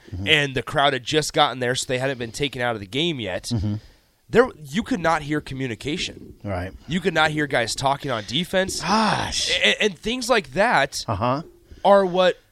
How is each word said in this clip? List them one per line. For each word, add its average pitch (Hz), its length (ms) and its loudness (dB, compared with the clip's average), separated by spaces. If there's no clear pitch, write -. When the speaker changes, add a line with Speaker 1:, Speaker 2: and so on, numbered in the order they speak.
Speaker 1:
Mm-hmm. 92 160 -6
Speaker 2:
and 143 280 2
the 123 80 -2
crowd 143 300 2
had 123 120 -4
just 147 280 0
gotten 135 260 2
there, 123 160 0
so - 120 -4
they 127 120 -2
hadn't 135 200 -2
been 117 140 -6
taken 135 280 -4
out 120 140 0
of 104 60 -8
the 101 60 -12
game 143 320 -2
yet, 95 260 -6
Speaker 1:
Mm-hmm. 104 300 -2
Speaker 2:
there 240 180 4
you 147 200 -6
could 240 180 -2
not 160 220 2
hear 147 180 -2
communication. 131 1000 -6
Speaker 1:
Right. 95 280 -4
Speaker 2:
You 165 140 -2
could 190 120 -2
not 156 180 2
hear 151 160 -2
guys 123 280 0
talking 135 360 -2
on 110 160 -2
defense. 180 540 -2
Speaker 1:
Gosh. 185 680 0
Speaker 2:
A-, 190 240 2
and 202 160 0
things 240 300 -4
like 190 240 2
that 180 560 2
Speaker 1:
Uh-huh. 120 320 0
Speaker 2:
are 196 220 8
what 180 320 4